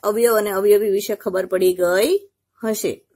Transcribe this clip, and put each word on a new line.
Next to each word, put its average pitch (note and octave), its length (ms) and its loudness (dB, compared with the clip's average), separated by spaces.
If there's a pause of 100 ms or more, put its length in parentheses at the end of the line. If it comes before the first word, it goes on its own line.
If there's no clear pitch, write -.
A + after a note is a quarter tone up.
અવયવ A3 340 0
અને G#3 140 0
અવયવી G3+ 440 2
વિશે G#3 200 -4
ખબર F#3+ 320 -4
પડી F#3 280 0
ગઈ F#3 360 0 (500)
હશે. G#3+ 320 -4 (240)